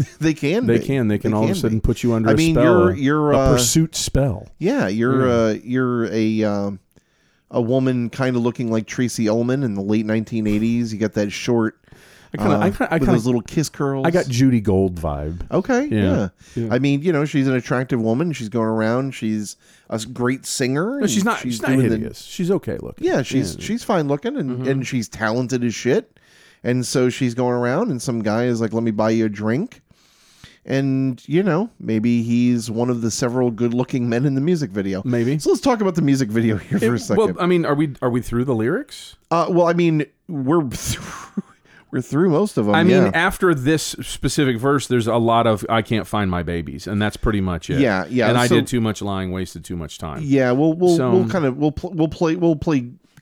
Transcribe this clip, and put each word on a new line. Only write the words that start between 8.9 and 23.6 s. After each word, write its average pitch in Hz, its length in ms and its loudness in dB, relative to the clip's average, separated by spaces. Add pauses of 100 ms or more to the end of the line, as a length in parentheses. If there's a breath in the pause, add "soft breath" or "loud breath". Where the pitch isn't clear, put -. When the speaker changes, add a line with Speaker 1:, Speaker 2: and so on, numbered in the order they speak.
Speaker 1:
Ullman 120 320 0
in 113 140 -2
the 98 80 -4
late 107 240 0
nineteen 110 400 -2
eighties. 113 460 0
You 104 60 -8
got 107 140 -2
that 104 180 0
short, 117 460 0 (560 loud breath)
Speaker 2:
I - 40 -10
kinda, 104 180 2
Speaker 1:
uh, 101 40 2
Speaker 2:
I 160 100 2
kinda, 240 200 -2
I 160 60 0
Speaker 1:
with 160 60 2
Speaker 2:
kinda, 139 100 4
Speaker 1:
those 113 140 4
little 123 160 2
kiss - 260 -2
curls. 135 380 -2
Speaker 2:
I 170 60 2
got 175 180 2
Judy 123 320 4
Gold 95 400 2
vibe. 78 500 -4
Speaker 1:
Okay, 240 360 0
Speaker 2:
Yeah. 110 120 0 (560 loud breath)
Speaker 1:
yeah. 117 80 -4
Speaker 2:
Yeah. 113 100 -2
Speaker 1:
I 123 60 2
mean, 139 220 2
you 175 100 0
know, 151 140 0
she's 135 220 0
an 131 80 2
attractive 123 460 -2
woman. 123 300 0
She's 123 160 -6
going 110 220 0
around. 113 460 0
She's 107 420 -4 (320 soft breath)
a - 60 -6
s-, 110 100 -6
great 123 400 -4
singer. 165 560 -2
Speaker 2:
No, 208 60 2
she's 214 100 0
Speaker 1:
and 190 80 0
Speaker 2:
not, 226 140 0
Speaker 1:
she's 123 160 -6
Speaker 2:
she's - 60 -8
not - 100 -2
Speaker 1:
doing 131 180 2
the 113 80 0
Speaker 2:
hideous. - 240 -10
She's - 300 -6
okay 110 300 -2
looking. - 240 -10
Speaker 1:
Yeah, 330 160 2
she's, 117 340 -2
Speaker 2:
Yeah. - 100 -14